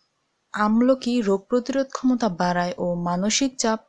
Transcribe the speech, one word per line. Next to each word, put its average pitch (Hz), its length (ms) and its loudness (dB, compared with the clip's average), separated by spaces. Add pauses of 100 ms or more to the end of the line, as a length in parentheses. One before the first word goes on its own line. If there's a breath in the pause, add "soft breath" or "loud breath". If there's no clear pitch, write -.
(520)
আমলকি 240 720 2
রোগ 196 200 2
প্রতিরোধ 254 460 -2
ক্ষমতা 247 420 0
বাড়ায় 180 480 0
ও 175 180 -4
মানসিক 185 600 -2
চাপ 220 320 0